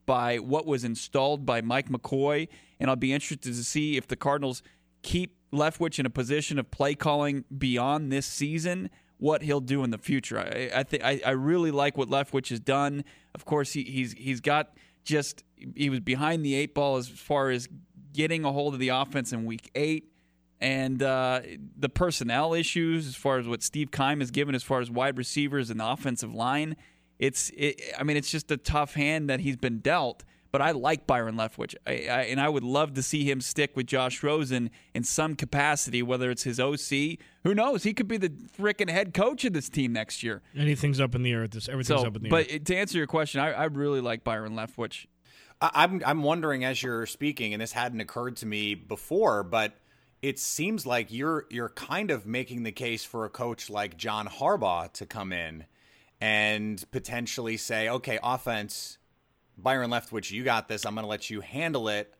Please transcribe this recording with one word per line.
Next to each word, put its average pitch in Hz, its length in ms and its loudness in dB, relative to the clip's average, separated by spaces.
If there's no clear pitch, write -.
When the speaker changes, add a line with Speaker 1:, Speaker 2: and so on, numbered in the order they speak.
Speaker 1:
by 120 320 4
what 143 260 0
was 135 180 0
installed 139 640 0
by 120 160 2
Mike 123 280 0
McCoy, 143 580 2
and 131 100 2
I'll 131 60 4
be 131 180 2
interested 139 400 -4
to 120 100 -4
see 151 340 0
if 123 100 -2
the 123 80 -4
Cardinals 139 480 0
keep 175 340 -2
Leftwich 156 460 0
in 131 80 2
a - 20 -2
position 143 480 0
of 127 140 -4
play 143 240 2
calling 147 500 2
beyond 135 560 2
this 135 140 0
season, 170 640 -2
what 151 260 2
he'll 143 180 2
do 135 220 0
in 123 80 0
the 110 80 -2
future. 123 400 -2
I, 113 400 -2
I, 139 40 2
th-, - 200 -2
I, 135 200 2
I 127 80 2
really 156 400 4
like 143 240 2
what 131 140 0
Leftwich 139 400 0
has 117 100 -2
done. 143 460 0
Of - 100 -18
course, 143 280 0
he, 143 100 -2
he's, 127 300 -2
he's 131 280 -4
got 147 340 0
just, - 400 0
he 135 360 -2
was 127 80 0
behind 143 440 0
the 139 120 2
eight 147 180 -2
ball 143 240 2
as 123 100 -4
far 135 440 0
as 123 180 -2
getting 156 320 0
a 143 80 2
hold 143 220 0
of 127 60 -6
the 127 100 2
offense 131 420 0
in 113 140 -2
week 113 300 -6
eight. 156 340 0
And, 131 440 0
uh, 131 380 2
the 139 120 0
personnel 151 640 2
issues, 165 520 2
as 127 120 -8
far 135 200 2
as 120 100 -2
what 117 160 -2
Steve 147 280 -2
Keim 139 300 2
has 123 100 -2
given 139 240 2
as 120 80 -2
far 131 160 0
as 120 100 -2
wide 127 280 0
receivers 139 520 0
and 110 80 -4
the 110 80 -2
offensive 120 480 -2
line, 143 440 0
it's, 131 360 0
it, 147 260 0
I 139 40 -2
mean, 147 120 2
it's 143 160 0
just 151 180 -4
a 151 60 0
tough 147 380 0
hand 147 360 0
that 131 120 0
he's 139 160 0
been 117 220 0
dealt. 123 440 0
But 139 80 4
I 156 100 6
like 147 340 0
Byron 113 300 2
Leftwich, - 400 -4
I, 127 60 -2
I, 131 380 0
and 131 100 0
I 143 80 4
would 143 160 2
love 143 300 2
to 131 100 -2
see 143 260 2
him 135 120 0
stick - 340 0
with 131 120 -2
Josh 127 360 0
Rosen 131 460 2
in 120 100 -2
some 156 320 0
capacity, 139 680 0
whether 123 300 0
it's 120 120 -4
his 123 180 -2
O 139 160 2
C. 143 420 -2
Who 190 100 4
knows? 226 300 2
He 214 100 2
could 214 140 0
be 226 100 0
the 185 120 0
frickin' 196 600 -2
head 180 240 2
coach 247 320 2
of 208 80 2
this 147 140 -2
team 127 240 0
next 110 320 -4
year. 110 200 -4
Speaker 2:
Anything's 143 460 2
up 123 120 2
in 123 100 0
the 123 80 2
air 113 120 0
at 104 80 -4
this. 110 160 -8
Everything's 131 340 2
Speaker 1:
So, 120 60 2
Speaker 2:
up 107 80 -4
in 107 80 -6
the 110 60 -4
Speaker 1:
but 165 200 4
Speaker 2:
air. 147 100 -2
Speaker 1:
to 180 160 0
answer 190 220 0
your 147 100 2
question, 151 340 0
I, 151 100 2
I 127 140 0
really 143 340 2
like 117 240 -2
Byron 110 300 -2
Leftwich. 113 540 -6
Speaker 3:
I, 160 140 4
I'm, 175 320 6
I'm 147 180 2
wondering 147 400 0
as 131 180 -2
you're 117 240 -2
speaking, 123 480 -4
and 107 80 -4
this 113 120 -6
hadn't 120 260 -2
occurred 123 380 -6
to 117 80 -10
me 107 300 -2
before, 113 680 0
but 107 300 0
it 135 180 -2
seems 180 460 -4
like 120 260 0
you're, 147 380 -2
you're 117 200 -4
kind 185 420 -4
of 107 140 -2
making 120 380 -4
the 110 80 -4
case 117 320 -4
for 113 220 -6
a 101 40 -8
coach 117 400 -6
like 104 280 -4
John 107 300 -2
Harbaugh 98 680 0
to 101 120 -12
come 95 280 -8
in 80 320 -6
and 107 600 2
potentially 120 680 -6
say, 110 320 -2
"Okay, 123 340 -2
offense, 117 720 -4
Byron 127 320 0
Leftwich, 113 420 -4
you 120 140 -6
got 117 240 2
this. 110 160 -4
I'm 104 100 -4
gonna 110 120 -6
let 104 220 -6
you 107 120 -6
handle 135 480 -2
it. 104 300 -2